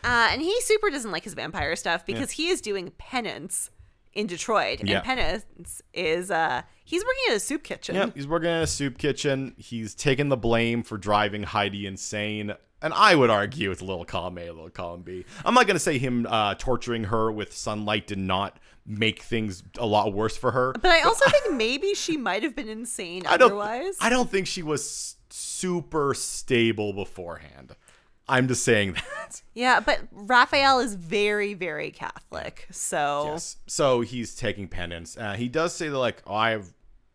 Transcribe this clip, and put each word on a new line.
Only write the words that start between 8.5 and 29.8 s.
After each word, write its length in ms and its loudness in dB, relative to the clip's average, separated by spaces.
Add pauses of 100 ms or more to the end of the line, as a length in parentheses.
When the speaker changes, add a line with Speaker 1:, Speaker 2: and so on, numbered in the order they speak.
Speaker 2:
a 40 2
soup 300 -2
kitchen. 600 -2
He's 360 -8
taking 360 2
the 80 4
blame 440 4
for 160 -6
driving 460 2
Heidi 420 0
insane. 680 -6 (260)
And 120 -2
I 200 8
would 160 8
argue 420 2
it's 100 -6
a 40 -10
little 200 -6
column 340 -6
A, 80 -12
a 60 -12
little 180 -16
column 320 -10
B. 220 -12 (200)
I'm 80 2
not 140 6
gonna 120 2
say 200 0
him, 280 0
uh, 280 0
torturing 500 -2
her 260 0
with 240 -8
sunlight 520 -2
did 100 -6
not 400 -2 (280)
make 360 0
things 400 -4 (160)
a 80 -4
lot 280 4
worse 220 0
for 160 0
her. 220 0
Speaker 1:
But 180 4
I 100 8
also 240 4
Speaker 2:
<laughs> 40 6
Speaker 1:
think 240 4
maybe 400 0
she 240 -2
might 240 -2
have 140 -4
been 140 -8
insane 580 -8
Speaker 2:
I 100 6
don't, 140 10
Speaker 1:
otherwise. 500 -4
Speaker 2:
I 80 4
don't 220 2
think 160 0
she 160 -6
was 180 0
s-, 340 -8 (140)
super 840 -2
stable 800 0
beforehand. 800 -10 (540)
I'm 180 4
just 160 0
saying 300 4
<laughs> 240 -8
that. 240 -12 (120)
Speaker 1:
Yeah, 280 4